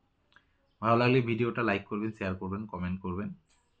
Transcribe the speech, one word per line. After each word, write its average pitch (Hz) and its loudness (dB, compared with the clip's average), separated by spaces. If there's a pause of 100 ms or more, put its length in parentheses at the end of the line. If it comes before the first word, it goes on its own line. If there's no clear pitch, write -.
(800)
ভালো 117 4
লাগলে 123 6
ভিডিওটা 117 0
লাইক 101 0
করবেন, 110 -4
শেয়ার 95 -4
করবেন, 98 -6
কমেন্ট 90 -6
করবেন। 95 -6 (460)